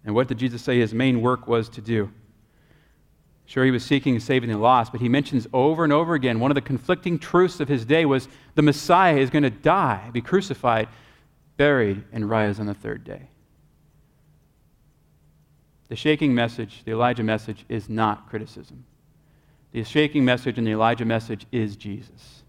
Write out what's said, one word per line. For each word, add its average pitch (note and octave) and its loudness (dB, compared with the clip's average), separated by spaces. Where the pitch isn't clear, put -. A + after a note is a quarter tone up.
And G#2 -2
what C3 2
did B2+ -6
Jesus A#2+ -4
say B2 2
his A2 0
main B2 0
work B2 -2
was A2+ 0
to - -16
do? G#2 -2
Sure, C3 -2
he C3 4
was A#2+ -2
seeking C3+ 0
and A2+ -2
saving B2 0
the G#2+ -2
lost, A#2+ 4
but A#2 -10
he B2 0
mentions C3 0
over D#3 2
and D3 2
over E3 2
again B2 0
one C3+ 2
of C#3+ 0
the C#3 0
conflicting F3 -4
truths F3+ 2
of C3 -4
his B2 -2
day D#3 2
was C3+ 0
the D3+ 4
Messiah D#3+ 4
is C3+ 2
gonna C#3+ 2
die, B2 0
be A#2+ -2
crucified, A#2+ -2
buried, A#2+ 2
and A2 -6
rise G#2+ 0
on G#2+ -6
the G2+ -8
third G#2+ -12
day. F#2+ -18
The B2 -10
shaking D3+ 0
message, A#2 -4
the A2 -6
Elijah A#2+ 0
message, A2 -4
is A2+ -8
not G#2+ -2
criticism. - -14
The A2+ -6
shaking D3 2
message B2 0
and A#2 -2
the G#2+ 0
Elijah A#2 0
message A2+ -4
is G#2+ -2
Jesus. - -16